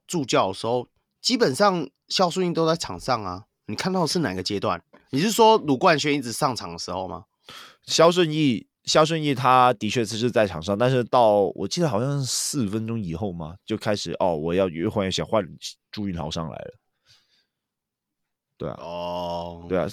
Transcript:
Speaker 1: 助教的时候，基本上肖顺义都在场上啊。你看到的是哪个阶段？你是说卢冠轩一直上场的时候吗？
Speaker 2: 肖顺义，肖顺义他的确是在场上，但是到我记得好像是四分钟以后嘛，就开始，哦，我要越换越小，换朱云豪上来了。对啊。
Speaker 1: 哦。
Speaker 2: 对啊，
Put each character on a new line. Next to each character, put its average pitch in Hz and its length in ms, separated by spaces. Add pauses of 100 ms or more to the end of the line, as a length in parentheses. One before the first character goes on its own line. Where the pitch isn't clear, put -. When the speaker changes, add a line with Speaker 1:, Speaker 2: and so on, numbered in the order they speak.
Speaker 1:
助 165 160
教 120 260
的 95 40
时 - 120
候， 120 220 (320)
基 - 160
本 208 180
上 185 360 (180)
肖 185 220
顺 180 180
义 175 60
都 160 120
在 160 100
场 101 240
上 117 240
啊。 92 220 (200)
你 101 100
看 185 160
到 185 100
的 160 60
是 185 120
哪 117 140
个 92 100
阶 101 160
段？ 92 220 (300)
你 131 80
是 208 120
说 220 280
卢 143 180
冠 156 200
轩 147 160
一 147 80
直 120 100
上 131 240
场 101 180
的 85 40
时 - 140
候 92 160
吗？ 87 180 (580)
Speaker 2:
肖 165 280
顺 170 200
义， 147 360 (160)
肖 160 220
顺 156 160
义 147 120
他 127 400
的 113 160
确 117 160
是 113 240
在 110 160
场 90 160
上， 101 160
但 123 120
是 131 160
到 104 500
我 98 120
记 - 120
得 170 80
好 110 140
像 143 180
是 135 60
四 120 420
分 110 180
钟 113 160
以 82 140
后 95 160
嘛， 82 240 (100)
就 110 120
开 107 180
始， 87 240
哦， 90 160
我 80 180
要 95 160
越 82 200
换 104 160
越 92 60
小， 80 140
换 101 220 (440)
朱 104 160
云 90 100
豪 78 120
上 80 200
来 58 60
了。 - 180 (1800)
对 78 120
啊。 58 100
Speaker 1:
哦。 87 880
Speaker 2:
对 92 80
啊， 82 160